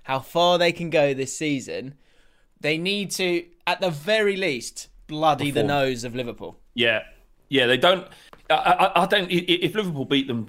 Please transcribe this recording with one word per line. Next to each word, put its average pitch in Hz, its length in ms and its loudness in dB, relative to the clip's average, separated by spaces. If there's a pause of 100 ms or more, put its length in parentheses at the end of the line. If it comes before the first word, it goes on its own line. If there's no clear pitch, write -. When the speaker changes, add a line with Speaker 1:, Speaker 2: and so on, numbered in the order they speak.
Speaker 1:
how 135 160 -4
far 175 380 2
they 175 140 2
can 170 180 -6
go 147 240 4
this 131 240 -6
season, 131 580 -4 (640)
they 156 160 0
need 196 340 -4
to, 175 320 -2 (240)
at 175 140 -2
the 190 80 0
very 196 480 0
least, 156 500 -6 (200)
bloody 151 440 0
the 143 120 2
Speaker 2:
Perform. 143 40 0
Speaker 1:
nose 135 380 0
of 117 100 -10
Liverpool. 110 440 -8 (140)
Speaker 2:
Yeah. 117 300 2 (440)
Yeah, 131 200 2
they 127 100 4
don't, 180 300 2 (420)
I, 156 60 4 (400)
I, 175 80 4
I - 20 0
don't, 185 260 0
i-, 180 40 2
i-, 175 260 0
if 170 140 -2
Liverpool 170 300 -4
beat 135 220 0
them 117 220 -4